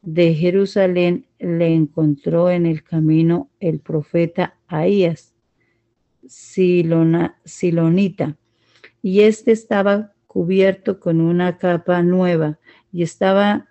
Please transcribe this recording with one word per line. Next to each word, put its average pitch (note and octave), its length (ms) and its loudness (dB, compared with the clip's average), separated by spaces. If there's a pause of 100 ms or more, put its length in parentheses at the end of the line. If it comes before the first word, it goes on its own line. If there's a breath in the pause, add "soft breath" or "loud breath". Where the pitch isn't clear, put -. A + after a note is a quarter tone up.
de E3 320 0
Jerusalén, F3+ 920 0 (120)
le E3+ 360 -2
encontró D#3+ 760 0
en F3 160 0
el D#3+ 160 -2
camino E3 680 0 (100)
el E3 200 -4
profeta E3+ 760 -4 (100)
Ahías, F3 680 -2 (920)
Silona-, E3 1160 0
Silonita, E3+ 920 -2 (680 soft breath)
y G3 180 0
éste A3 320 2
estaba G#3 600 -2 (140)
cubierto F#3+ 760 -2
con E3 200 0
una F3 380 0
capa F3 440 -2
nueva, F3 560 0 (340 soft breath)
y F3 100 -6
estaba G3 680 -2